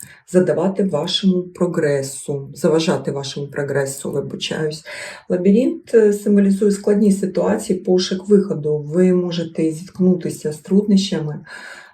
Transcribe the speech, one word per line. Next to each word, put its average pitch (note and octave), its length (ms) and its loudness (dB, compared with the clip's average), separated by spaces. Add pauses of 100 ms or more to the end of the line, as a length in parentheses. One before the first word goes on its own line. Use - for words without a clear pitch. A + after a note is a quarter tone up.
(280)
задавати F3+ 560 2
вашому F3+ 600 0
прогресу, C#3+ 1080 -4
заважати D#3+ 580 0
вашому C#3 360 -8
прогресу, C#3 640 -4
вибачаюсь. D3+ 720 -6 (460)
Лабіринт, G3+ 680 2
е, G#3 180 6
символізує G3+ 580 2
складні G3+ 400 2
ситуації, F#3+ 680 -2
пошук F#3 500 0
виходу. D3+ 480 2
Ви E3+ 360 2
можете E3+ 580 -2
зіткнутися F3 840 -2
з - 40 -12
труднощами, F#3 880 0 (480)